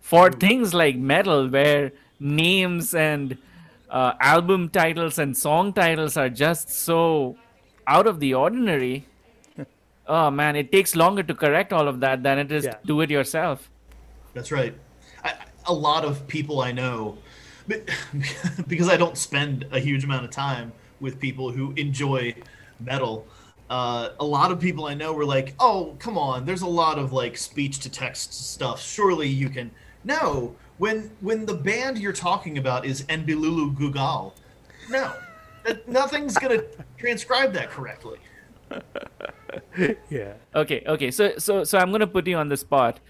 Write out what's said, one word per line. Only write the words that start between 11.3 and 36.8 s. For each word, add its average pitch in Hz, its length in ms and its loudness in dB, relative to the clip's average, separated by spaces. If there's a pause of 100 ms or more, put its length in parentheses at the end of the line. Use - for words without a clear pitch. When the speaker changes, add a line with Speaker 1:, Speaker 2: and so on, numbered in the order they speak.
Speaker 1:
correct 160 380 2
all 151 160 4
of 127 120 -2
that 131 220 2
than 135 160 2
it 143 140 -2
is 147 140 0
Speaker 2:
Yeah. 127 40 -2
Speaker 1:
to 107 160 -12
do 151 140 2
it 156 100 0
yourself. 147 600 -2 (640)
Speaker 3:
That's 123 180 -8
right. 127 220 -2 (500)
I, 151 100 -4 (320)
a 175 60 0
lot 151 320 2
of 139 220 -4
people 147 340 -4
I 123 120 -2
know, 120 460 -4 (480)
<laughs> - 1000 -6
because 170 200 2
I 180 80 6
don't 170 200 2
spend 143 560 -4
a 131 80 -2
huge 139 240 -2
amount 131 200 -4
of 120 60 -12
time 127 420 -6 (280)
with 135 200 -10
people 131 300 -6
who 135 260 -6
enjoy 135 580 -2 (440)
metal, 120 500 -6 (420)
uh, 120 400 -4 (100)
a 147 40 -4
lot 147 260 2
of 175 100 -4
people 156 260 -2
I 143 80 -6
know 156 180 -6
were 147 140 -2
like, 135 340 -2
"Oh, 196 380 2
come 226 180 -6
on, 131 300 -2
there's 139 160 -4
a 180 40 -4
lot 165 320 0
of, 135 140 -4
like, 123 240 -2
speech - 440 -6
to 131 100 -12
text - 420 -10 (200)
stuff. 123 280 -6
Surely 175 480 0
you 135 220 -2
can." 123 200 -10 (340)
No, 175 520 -2 (220)
when, 214 420 -4
when 220 240 -4
the 208 100 -6
band 226 440 -4
you're 196 140 -4
talking 175 440 -4
about 131 300 -2
is 135 200 -6
Nbululu 156 680 -2
Gugal, 139 580 -2 (520)
no, 247 260 -2 (520)
that, 226 240 -4
nothing's 269 500 0
gonna 233 240 0 (180)